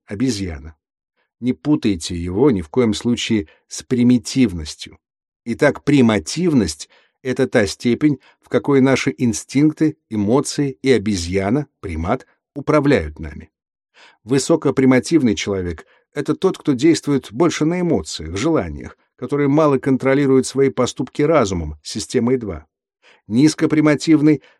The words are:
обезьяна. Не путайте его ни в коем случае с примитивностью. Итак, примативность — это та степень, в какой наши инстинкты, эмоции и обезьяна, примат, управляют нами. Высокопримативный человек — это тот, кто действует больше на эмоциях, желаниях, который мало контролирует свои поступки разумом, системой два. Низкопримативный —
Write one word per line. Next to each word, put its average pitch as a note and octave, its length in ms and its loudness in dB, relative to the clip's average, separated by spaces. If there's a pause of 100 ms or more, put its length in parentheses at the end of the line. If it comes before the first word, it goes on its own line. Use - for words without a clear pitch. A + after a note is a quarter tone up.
обезьяна. G2 720 -6 (640)
Не B2 140 -2
путайте A2+ 640 -2
его F#2 360 0
ни F#2+ 100 -2
в - 80 -14
коем A#2 240 0
случае A2 540 -2 (200)
с - 160 -16
примитивностью. A#2+ 1120 0 (480)
Итак, B2 380 0
примативность — B2+ 1080 2 (320)
это B2+ 260 -2
та G#2+ 200 2
степень, B2 520 0 (200)
в - 100 -20
какой C#3 300 2
наши C3 380 2
инстинкты, D3+ 800 0 (120)
эмоции C3 720 -2
и C3 100 2
обезьяна, G2 760 0 (140)
примат, F2 440 -4 (300)
управляют C#3 640 0
нами. D#2 320 -14 (720)
Высокопримативный C3 1120 2
человек — F#2 500 -6 (280)
это D3 220 -4
тот, F#3 220 -2
кто D3+ 160 -2
действует C#3 580 0
больше D3+ 340 0
на F3 160 -2
эмоциях, F2 560 -4
желаниях, G2 600 -4 (200)
который C#3+ 300 -2
мало D3 320 2
контролирует C3+ 640 2
свои C3+ 240 0
поступки B2+ 520 -4
разумом, F#2+ 600 0
системой A#2+ 540 -2
два. G2 300 -10 (600)
Низкопримативный — D3+ 1120 2 (180)